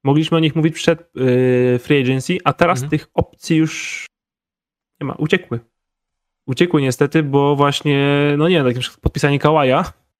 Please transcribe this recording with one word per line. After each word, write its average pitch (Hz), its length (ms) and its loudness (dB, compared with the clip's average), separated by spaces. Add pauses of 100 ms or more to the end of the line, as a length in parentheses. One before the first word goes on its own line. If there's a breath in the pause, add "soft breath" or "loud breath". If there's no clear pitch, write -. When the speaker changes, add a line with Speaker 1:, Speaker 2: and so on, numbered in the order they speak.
Speaker 1:
mogliśmy 151 320 2
o 160 40 2
nich 156 160 0
mówić 156 180 0
przed, - 400 -2
yy, 127 640 2
free 143 240 0
agency, 131 420 -2
a 143 80 2
teraz 165 260 2
Speaker 2:
Mhm. 143 120 -8
Speaker 1:
tych 151 240 -2
opcji - 420 -2
już - 500 -4 (920)
nie 143 60 -6
ma, - 80 -6
uciekły. - 460 -2 (840)
Uciekły 156 360 0
niestety, 143 400 0
bo 143 340 0
właśnie, 143 420 0 (400)
no 160 100 2
nie, 165 160 2
tak 123 100 0
na 127 60 -6
przykład - 200 -12
podpisanie 143 380 -2
Kawaja 147 540 2 (280)